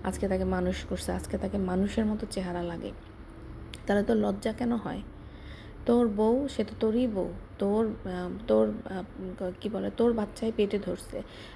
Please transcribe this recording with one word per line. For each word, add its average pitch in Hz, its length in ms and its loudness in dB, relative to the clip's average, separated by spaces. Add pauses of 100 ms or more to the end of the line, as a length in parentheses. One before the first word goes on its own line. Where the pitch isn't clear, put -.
আজকে 190 240 0
তাকে 190 160 2
মানুষ 185 420 0
করছে, 185 260 -4
আজকে 185 260 -2
তাকে 190 200 -2
মানুষের 196 480 2
মতো 214 260 0
চেহারা 175 320 -4
লাগে। 170 280 -6 (960)
তাহলে 202 160 4
তোর 220 140 4
লজ্জা 208 360 2
কেন 240 180 0
হয়? 196 300 -2 (840)
তোর 240 220 8
বউ, 220 400 4
সে 226 160 0
তো 202 160 -4
তোরই 226 280 4
বউ, 196 260 0 (260)
তোর, 214 280 4
আহ, 180 500 -4 (100)
তোর, 214 260 6 (120)
আহ, 185 680 -6 (100)
কি 208 80 -2
বলে, 196 280 -2
তোর 233 160 6
বাচ্চাই 220 420 0
পেটে 208 240 4
ধরছে 180 420 -6 (340)